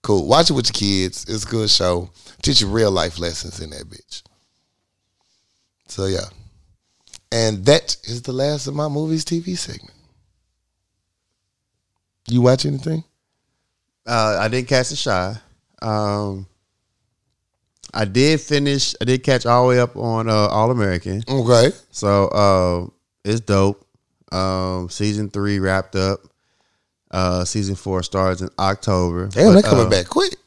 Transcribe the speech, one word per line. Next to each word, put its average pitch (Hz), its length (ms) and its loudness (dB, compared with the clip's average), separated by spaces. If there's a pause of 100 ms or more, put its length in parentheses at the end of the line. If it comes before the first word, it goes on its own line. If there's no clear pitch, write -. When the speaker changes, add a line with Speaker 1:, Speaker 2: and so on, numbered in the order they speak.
Speaker 1:
Cool. 95 260 0
Watch 147 220 4
it 156 60 0
with 117 140 -2
your - 40 -6
kids. 95 560 -4
It's 107 160 -8
a - 40 -16
good 110 200 -2
show. 90 400 0 (320)
Teach 139 220 2
you 101 60 -2
real 107 220 2
life 85 280 -2
lessons 85 420 -8
in 80 100 -12
that 71 140 -16
bitch. - 380 -20 (1600)
So, 98 200 -6
yeah. 95 180 -4 (1040)
And 110 360 0
that - 380 4
is 120 180 -10
the 127 100 -10
last 139 360 -4
of 139 60 -8
my 147 140 -4
movies 156 380 -4
T 170 140 -4
V 180 140 -8
segment. - 380 -12 (2250)
You 120 140 2
watch 123 240 4
anything? 160 400 -6 (1040)
Speaker 2:
Uh, 110 340 2
I 107 80 0
didn't 123 200 -2
catch 127 200 2
The 156 80 -8
Chi. - 920 -6
Um, 104 600 -2 (1500)
I 107 140 -2
did 135 340 2
finish, 143 580 -2
I - 60 -4
did 127 180 0
catch 127 220 2
all 120 200 4
the 127 40 4
way 123 100 4
up 123 160 0
on, 113 360 -2
uh, 104 180 2
All 110 220 2
American. 98 580 -2
Speaker 1:
Okay. 123 420 4 (200)
Speaker 2:
So, 101 380 2
uh, 92 580 2 (380)
it's 110 160 -2
dope. 101 440 0 (480)
Um, 92 580 -4
season 104 400 -4
three 101 280 -4
wrapped 95 380 -2
up. 95 240 0 (920)
Uh, 90 340 0
season 98 320 -4
four 92 260 -4
starts 95 380 -2
in 92 80 -8 (100)
October. 92 720 -2
Speaker 1:
Damn, 170 260 6
Speaker 2:
But, 202 80 8
Speaker 1:
they - 60 2
coming 117 180 4
Speaker 2:
uh, - 40 0
Speaker 1:
back 92 180 2
quick. 381 260 -2 (120)